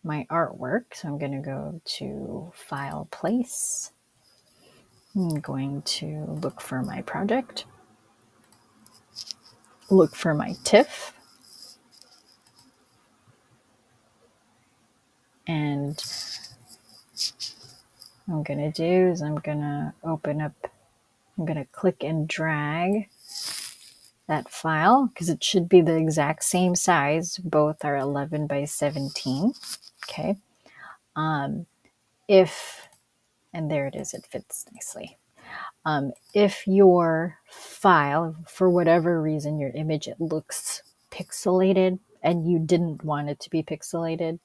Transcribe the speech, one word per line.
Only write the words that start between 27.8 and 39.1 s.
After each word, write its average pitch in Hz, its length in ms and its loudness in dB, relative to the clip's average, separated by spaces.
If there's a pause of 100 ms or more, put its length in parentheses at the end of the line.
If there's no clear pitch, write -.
are 143 120 0
eleven 143 500 -2
by 143 200 -2
seventeen. 147 880 -2 (500)
Okay. - 320 -4 (800)
Um, 156 500 -4 (600)
if, - 600 4 (640)
and 160 180 -6
there 156 160 0
it 180 100 -8
is, - 180 -10
it - 120 -14
fits - 460 -10
nicely. - 460 -14 (680)
Um, 180 260 -2 (220)
if 208 340 2
your 175 680 6 (120)
file, 160 840 2 (100)
for 185 240 2
whatever 170 520 4